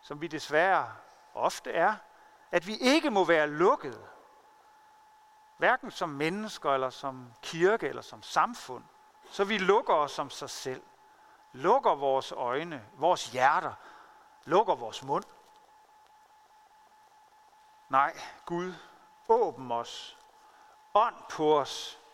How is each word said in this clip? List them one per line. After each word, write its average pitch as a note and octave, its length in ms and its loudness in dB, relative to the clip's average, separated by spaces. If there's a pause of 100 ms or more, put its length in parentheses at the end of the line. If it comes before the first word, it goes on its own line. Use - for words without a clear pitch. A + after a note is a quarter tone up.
som D3 200 -12
vi E3+ 60 -8
desværre D3+ 680 0 (380)
ofte B2+ 380 -4
er, F3+ 240 2 (560)
at E3+ 160 0
vi A3 100 -8
ikke C#4+ 320 2
må G3 160 4
være D#3 220 4
lukket, D3+ 580 0 (1500)
hverken A3+ 340 2
som F3 180 -6
mennesker, D#3+ 640 -4
eller C3 160 -2
som B2+ 520 -12
kirke, F3 460 2
eller B2 140 -8
som A2+ 220 -20
samfund, D#3 600 -2 (460)
så - 140 -2
vi G#3 140 -2
lukker G3 360 4
os D3 260 0
om C#3+ 100 -4
sig C3 200 -12
selv, - 340 -10 (680)
lukker F3+ 440 2
vores C3+ 360 0
øjne, C#3 600 -6
vores D#3 380 0
hjerter, C3+ 420 2 (720)
lukker F3+ 300 4
vores A#2+ 280 -12
mund. D3 200 -4 (2750)
Nej, C#3 300 2 (260)
Gud, F3 280 -8 (540)
åbn C#3 440 0
os, - 460 -10 (760)
ånd G#3+ 220 2 (140)
på D3+ 300 4
os - 400 -8 (140)